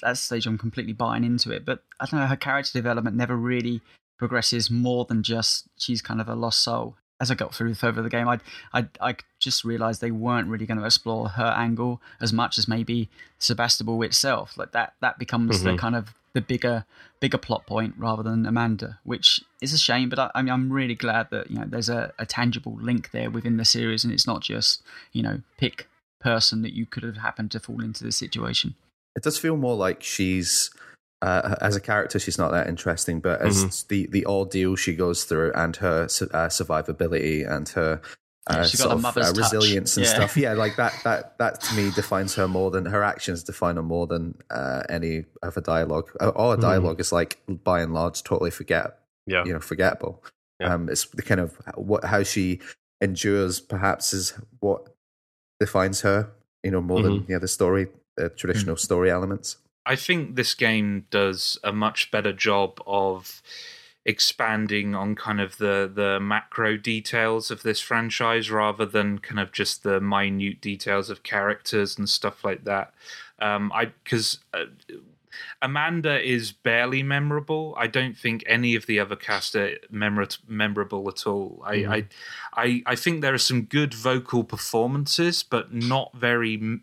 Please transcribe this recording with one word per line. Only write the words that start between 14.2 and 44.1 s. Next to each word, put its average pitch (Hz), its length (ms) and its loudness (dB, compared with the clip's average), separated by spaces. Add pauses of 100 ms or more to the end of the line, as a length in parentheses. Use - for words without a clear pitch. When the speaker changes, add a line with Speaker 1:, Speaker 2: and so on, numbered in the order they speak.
Speaker 1:
Like, - 160 -8
that, 113 280 -2
that - 180 0
becomes 117 440 0
the 95 80 4
Speaker 2:
Mm-hmm. 90 80 2
Speaker 1:
kind 120 180 0
of 107 180 -6 (200)
the 127 60 2
bigger, 120 460 -2 (340)
bigger 131 160 0
plot - 300 -2
point 110 320 -2
rather 110 240 -2
than 113 240 2
Amanda, 113 580 -2
which - 380 2 (180)
is 139 140 -2
a 151 40 4
shame. 123 300 2
But 131 100 -2
I, 131 160 2
I 127 80 0
mean, 127 100 2
I'm 131 200 2
really 131 220 0
glad 113 360 0
that, 107 200 -4
you 110 80 -4
know, 110 80 -6
there's 113 240 -2
a, 117 280 -2
a 110 60 -4
tangible 117 560 0
link 117 300 -2
there 117 200 -4
within 117 280 0
the 113 80 2
series, 113 360 2
and 117 100 0
it's - 140 2
not 117 140 -2
just, - 420 -2 (300)
you 113 100 -2
know, 107 200 -2 (160)
pick - 300 -2 (320)
person 113 420 2
that 113 100 -4
you 113 140 -4
could - 160 -8
have 113 160 -8
happened 110 320 -4
to 110 100 -6
fall 117 240 -8
into 110 180 -8
this 113 140 -4
situation. - 580 -2 (400)
Speaker 3:
It 104 80 -6
does 151 160 0
feel 160 200 0
more 123 180 2
like 95 260 0
she's, 92 680 0 (500)
uh, 90 400 2
as 101 160 2
a 95 40 0
character, 104 380 0
she's - 200 -4
not 82 140 2
that 85 140 2
interesting, 85 540 -2
but 87 220 0
as 98 240 4
Speaker 2:
Mm-hmm. - 220 -6
Speaker 3:
the, 98 180 0
the 98 200 2
ordeal 95 500 2
she 90 200 0
goes 87 280 2
through 80 300 0
and 82 220 0
her 85 320 2
su-, - 240 -2
uh, 82 160 2
survivability 78 1000 0
and 76 220 -4
her, 80 300 0 (500)
Speaker 1:
Yeah, 80 60 2
Speaker 3:
uh, 85 80 2
Speaker 1:
she - 140 2
got 131 60 4
Speaker 3:
sort - 80 4
Speaker 1:
a - 40 2
Speaker 3:
of, 117 60 0
Speaker 1:
mother's 101 240 2
Speaker 3:
uh, 87 60 4
Speaker 1:
touch. 101 60 2 (140)
Speaker 3:
resilience 104 440 2
and 104 100 4
Speaker 1:
Yeah. 113 80 4
Speaker 3:
stuff. 120 220 2
Yeah, 127 180 4
like, 107 220 2
that, 117 180 2 (100)
that, - 340 -2
that 113 220 0
to - 160 -4
me 101 180 2
defines 98 400 0
her 95 140 2
more 92 240 2
than, 92 140 0
her 101 180 2
actions 92 400 -2
define 87 320 0
her 82 60 -2
more 85 260 0
than, 85 260 -2 (160)